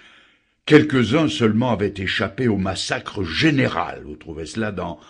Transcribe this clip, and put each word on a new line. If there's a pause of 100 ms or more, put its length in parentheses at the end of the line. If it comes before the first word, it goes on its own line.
(640)
Quelques-uns
seulement
avaient
échappé
au
massacre
général.
Vous
trouvez
cela
dans (100)